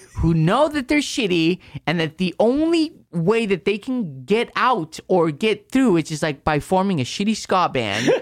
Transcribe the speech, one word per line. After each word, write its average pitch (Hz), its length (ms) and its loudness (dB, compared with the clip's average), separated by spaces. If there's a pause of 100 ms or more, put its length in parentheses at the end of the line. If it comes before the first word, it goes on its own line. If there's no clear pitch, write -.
(180)
who 165 180 2
know 196 320 4
that 302 220 -4
they're 294 100 2
shitty 180 580 0 (300)
and 165 120 0
that 160 200 -4
the 180 200 -2
only 311 540 2 (180)
way 208 360 0
that 190 180 -2
they 208 140 0
can 175 460 -6
get 214 300 0
out 214 520 -2
or 170 240 2
get 208 400 -2
through 247 260 4
is 160 120 -2
just, 151 120 -8
like, 151 220 -4
by 151 160 0
forming 185 420 0
a - 20 0
shitty 208 320 -2
ska 185 380 0
band. 113 320 -2 (160)